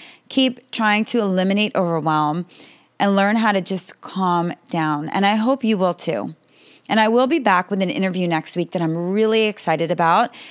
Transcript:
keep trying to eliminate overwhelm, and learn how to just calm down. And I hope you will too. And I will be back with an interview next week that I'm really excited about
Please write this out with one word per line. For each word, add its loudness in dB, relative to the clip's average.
keep -2
trying 0
to -2
eliminate 0
overwhelm, 0
and 2
learn 2
how 2
to 0
just -8
calm -2
down. -2
And 0
I 2
hope 0
you 2
will 0
too. -6
And 2
I 4
will 4
be 0
back 2
with -2
an 0
interview -2
next -2
week -4
that -2
I'm -2
really 2
excited -2
about 2